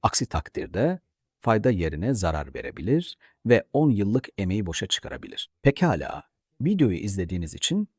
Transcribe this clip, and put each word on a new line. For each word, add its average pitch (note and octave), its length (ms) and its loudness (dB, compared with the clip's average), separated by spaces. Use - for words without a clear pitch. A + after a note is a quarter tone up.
Aksi - 220 2
takdirde F#2 720 -4
fayda A2+ 300 2
yerine E2+ 420 0
zarar D#2 400 -2
verebilir A#2+ 640 -2
ve A#2 180 6
on D3 160 4
yıllık G#2 480 0
emeği G2 280 0
boşa G2 220 -6
çıkarabilir. - 640 -8
Pekala, C#3+ 640 0
videoyu C#3+ 360 2
izlediğiniz F2+ 580 -4
için G3+ 320 0